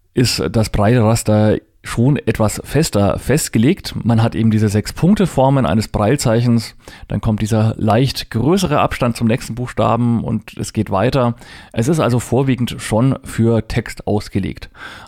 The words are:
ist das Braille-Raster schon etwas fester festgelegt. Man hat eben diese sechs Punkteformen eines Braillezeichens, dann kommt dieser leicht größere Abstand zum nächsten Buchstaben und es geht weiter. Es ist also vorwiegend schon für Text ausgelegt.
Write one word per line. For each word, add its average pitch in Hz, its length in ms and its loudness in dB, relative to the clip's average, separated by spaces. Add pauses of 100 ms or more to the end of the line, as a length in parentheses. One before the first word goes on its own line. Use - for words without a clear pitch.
(120)
ist - 380 0
das 110 200 0
Braille-Raster 107 880 2 (260)
schon 127 320 2
etwas - 480 -2
fester 104 540 0
festgelegt. - 840 0
Man 113 200 2
hat 117 120 0
eben 110 160 2
diese 107 180 2
sechs 101 240 -2
Punkteformen 139 720 2
eines 104 240 0
Braillezeichens, 117 880 0 (320)
dann - 160 -6
kommt 107 180 0
dieser 110 380 0
leicht 117 520 0
größere 147 500 0
Abstand 117 360 0
zum 117 120 0
nächsten 117 260 -2
Buchstaben 117 680 0
und - 360 -6
es - 160 -8
geht 104 160 -2
weiter. 120 460 0 (360)
Es 120 160 -2
ist 160 120 2
also 120 180 2
vorwiegend 123 600 -2
schon 123 440 0
für 113 460 0
Text - 380 -6
ausgelegt. - 640 -4 (380)